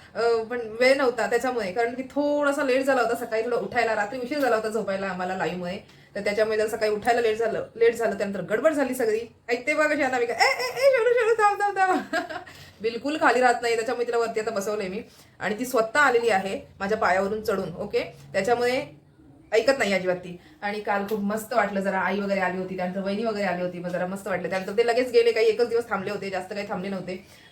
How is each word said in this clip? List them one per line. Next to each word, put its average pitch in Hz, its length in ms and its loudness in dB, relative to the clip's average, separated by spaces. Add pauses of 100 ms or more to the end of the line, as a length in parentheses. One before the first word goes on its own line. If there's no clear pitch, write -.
(140)
अ, 226 360 2
पण 247 80 -4 (220)
वेळ 262 160 6
नव्हता 233 340 2
त्याच्यामुळे, 233 420 0
कारण 233 220 0
की 254 80 -6
थोडासा 294 600 0
लेट 262 220 2
झाला 254 180 4
होता 226 120 2
सकाळी, 226 300 -2
थोडं 233 120 0
उठायला, 220 380 0
रात्री 208 240 -2
उशीर 254 200 -4
झाला 240 180 4
होता 220 120 -2
झोपायला 196 380 -2
आम्हाला 185 300 -4
लाईव्हमुळे, 180 640 -6 (140)
तर 202 60 -6
त्याच्यामुळे 214 380 2
जरा 214 80 4
सकाळी 214 260 0
उठायला 233 280 2
लेट 220 180 2
झालं, 202 280 -2 (100)
लेट 233 180 6
झालं, 214 240 -2
त्यानंतर 196 220 -4
गडबड 220 320 2
झाली 262 220 0
सगळी. 226 260 0 (280)
ऐकते 247 260 0
बघा 302 140 2
कशी 294 140 0
अनामिका, 254 300 0
"ए, - 40 -4
ए, 508 320 2
ए, 508 280 4
शोनू, 466 120 4 (120)
शोनू, 453 140 4
थांब, 415 280 2
थांब, 403 160 -2
थांब." 370 220 2 (120)
<laughs> - 680 -8
बिलकुल 233 340 -4
खाली 262 240 4
राहत 247 220 6
नाही, 233 140 0
त्याच्यामुळे 240 300 -2
तिला 233 120 0
वरती 220 220 0
आता 214 100 -2
बसवलंय 208 380 -4
मी 202 140 -8 (380)
आणि 208 180 -4
ती 254 60 -4
स्वतः 240 340 0
आलेली 240 300 4
आहे 196 320 0 (200)
माझ्या 202 180 -2
पायावरून 196 460 2
चढून, 190 320 -2
ओके? - 400 -4 (160)
त्याच्यामुळे 240 540 0 (680)
ऐकत 240 260 4
नाही 202 140 0
अजिबात 180 240 0
ती. 175 240 -12 (220)
आणि 208 180 -6
काल 202 280 -2
खूप 214 120 -2
मस्त 214 340 -4
वाटलं, 196 260 2
जरा 190 180 0
आई 190 220 0
वगैरे 196 200 0
आली 185 180 -2
होती, 185 180 -6
त्यानंतर 180 240 -4
वहिनी 202 240 -4
वगैरे 208 220 -2
आली 180 160 -2
होती, 175 160 -6
मग 175 100 -8
जरा 180 180 -2
मस्त 196 220 -8
वाटलं. 175 220 -4
त्यानंतर 190 220 -4
ते 233 140 2
लगेच 247 240 2
गेले, 233 220 6
काही 226 140 4
एकच 226 220 2
दिवस 233 200 -2
थांबले 196 220 -4
होते, 196 200 -6
जास्त 185 220 -4
काही 202 160 -6
थांबले 196 200 -6
नव्हते. 185 380 -8 (260)